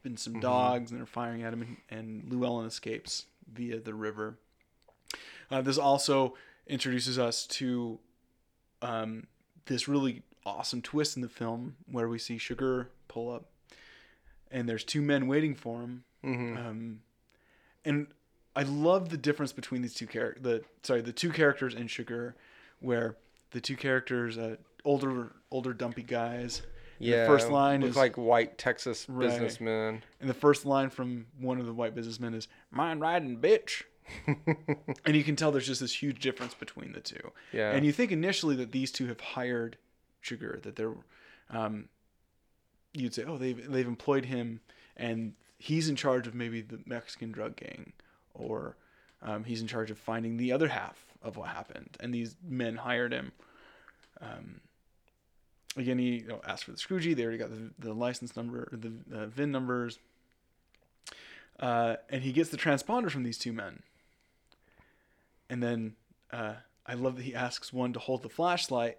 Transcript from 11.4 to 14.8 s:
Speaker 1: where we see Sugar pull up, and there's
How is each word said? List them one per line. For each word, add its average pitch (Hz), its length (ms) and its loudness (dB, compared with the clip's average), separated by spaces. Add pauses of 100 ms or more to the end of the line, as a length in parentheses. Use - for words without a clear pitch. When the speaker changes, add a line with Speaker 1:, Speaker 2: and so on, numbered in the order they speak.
Speaker 1:
where 120 180 0
we 117 120 -2
see 117 180 -6
Sugar 123 540 -2 (160)
pull 117 260 -6
up, - 120 -10 (1040)
and 120 180 -2
there's 113 140 -2